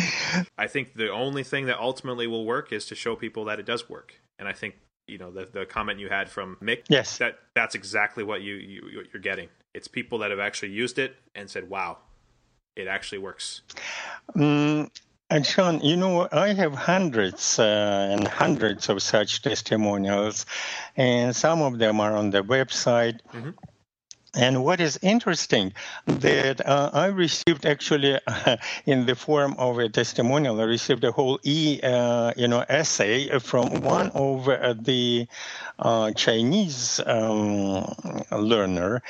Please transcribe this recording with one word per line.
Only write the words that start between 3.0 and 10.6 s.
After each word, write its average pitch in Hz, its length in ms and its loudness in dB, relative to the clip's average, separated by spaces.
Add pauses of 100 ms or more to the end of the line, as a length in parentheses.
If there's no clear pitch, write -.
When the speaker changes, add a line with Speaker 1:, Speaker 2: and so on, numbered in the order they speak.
Speaker 1:
people 110 280 -8
that 107 140 -6
it 101 60 -12
does 117 240 -4
work. - 240 -18 (260)
And 98 80 -10
I 95 60 -6
think, 104 220 -10 (320)
you 101 100 -14
know, 90 140 -16
the, 92 200 -12
the 95 140 -8
comment 104 340 -6
you 98 80 -12
had 98 220 -4
from 95 340 -10
Mick, 117 240 -4
Speaker 2:
Yes. 139 300 2
Speaker 1:
that, 120 220 -4 (160)
that's 117 200 -2
exactly 104 480 -2
what 101 180 -6
you, 101 140 -10
you, 98 260 -16 (140)
what 98 180 -16
you're 101 80 -14
getting. 92 280 -6 (240)
It's - 160 -16
people 123 300 -8
that 104 120 -4
have 98 80 -6
actually 101 320 -6